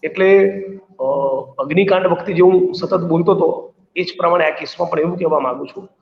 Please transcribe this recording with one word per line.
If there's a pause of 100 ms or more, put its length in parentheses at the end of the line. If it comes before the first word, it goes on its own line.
એટલે, (500)
અ, (540)
અગ્નિકાંડ
વખતે
જે
હું
સતત
બોલતો
હતો (220)
એ
જ
પ્રમાણે
આ
કેસમાં
પણ
એવું
કહેવા
માંગુ
છું (120)